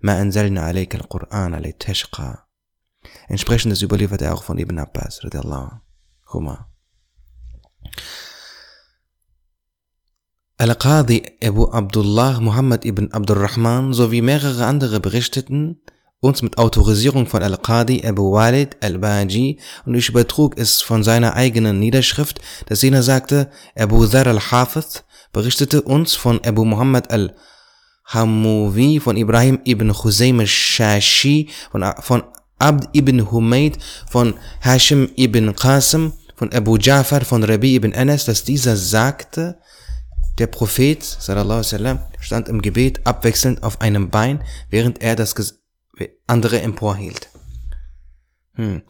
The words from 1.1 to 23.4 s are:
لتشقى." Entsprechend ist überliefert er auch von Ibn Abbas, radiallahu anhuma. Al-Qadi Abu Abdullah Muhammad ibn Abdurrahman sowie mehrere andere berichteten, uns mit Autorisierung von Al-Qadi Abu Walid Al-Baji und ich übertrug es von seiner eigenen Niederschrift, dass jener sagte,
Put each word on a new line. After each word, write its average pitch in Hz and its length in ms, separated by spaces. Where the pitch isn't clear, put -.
لتشقى." - 920
Entsprechend 110 440
ist 95 100
überliefert 98 400
er 78 120
auch - 80
von - 160
Ibn 85 200
Abbas, - 460
radiallahu 69 460
anhuma. 80 420
Al-Qadi 120 840
Abu 113 280
Abdullah 110 680
Muhammad 113 440
ibn 101 280
Abdurrahman 113 800
sowie 117 260
mehrere 131 460
andere 123 340
berichteten, 131 800
uns 135 220
mit - 160
Autorisierung 113 680
von 98 160
Al-Qadi 113 640
Abu 98 260
Walid 120 500
Al-Baji 104 760
und 120 80
ich 120 160
übertrug 120 480
es - 240
von 110 200
seiner 113 320
eigenen 113 460
Niederschrift, 131 600
dass 107 160
jener 131 200
sagte, 135 480